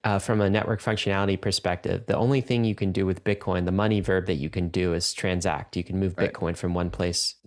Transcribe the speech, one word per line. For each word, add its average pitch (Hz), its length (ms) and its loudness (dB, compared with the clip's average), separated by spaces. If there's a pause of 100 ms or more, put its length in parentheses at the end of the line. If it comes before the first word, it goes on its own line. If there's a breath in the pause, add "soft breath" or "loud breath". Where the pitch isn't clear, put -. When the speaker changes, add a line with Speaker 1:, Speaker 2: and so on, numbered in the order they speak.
Speaker 1:
uh, 104 140 2
from 107 220 2
a 101 80 4
network 107 340 2
functionality 98 580 0
perspective, 95 680 -2
the - 100 0
only 131 240 2
thing 120 240 0
you 107 100 2
can 95 180 0
do 95 120 0
with 92 200 -2
Bitcoin, 92 420 0
the 90 60 0
money 104 280 2
verb 92 260 2
that 92 100 0
you 71 120 -4
can 87 220 -2
do 90 240 0
is - 180 -2
transact. 90 640 -2
You 87 80 -2
can 95 160 -2
move 92 160 0
Speaker 2:
Right. 95 160 0
Speaker 1:
Bitcoin 85 240 -4
from 90 160 -2
one 87 160 0
place - 460 -2 (120)